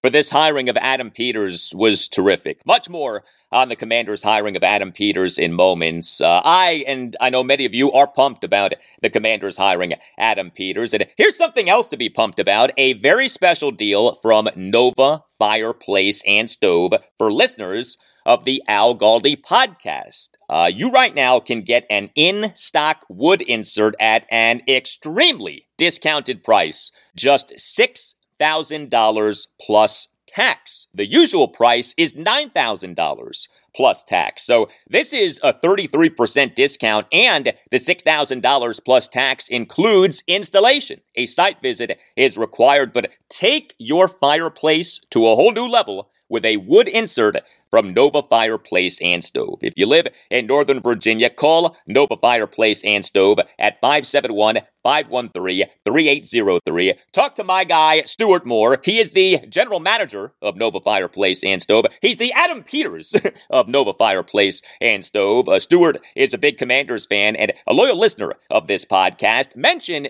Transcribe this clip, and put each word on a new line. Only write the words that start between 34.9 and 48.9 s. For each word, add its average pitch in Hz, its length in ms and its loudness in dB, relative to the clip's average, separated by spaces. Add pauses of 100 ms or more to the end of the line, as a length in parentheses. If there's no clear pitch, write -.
is 196 280 -2
a - 160 2
thirty-three 165 520 0
percent 131 440 -2
discount, 113 560 0
and 165 440 0 (160)
the 123 80 0
six 180 240 -2
thousand 147 400 -2
dollars 123 360 0
plus 127 300 2
tax 131 400 -4
includes 185 800 2
installation. 208 720 0 (140)
A 123 100 -4
site - 380 -2
visit 117 360 -6 (160)
is 127 220 0
required, 123 560 2
but 110 180 -4 (200)
take 294 480 -2
your 156 280 2
fireplace 160 920 -2 (120)
to 113 140 4
a 113 80 6
whole 175 180 4
new 240 140 -4
level 196 440 -4 (180)
with 110 160 -4
a 110 140 0
wood 160 300 4
insert 135 480 0 (340)
from 104 220 2
Nova 143 300 2
Fireplace 110 800 -2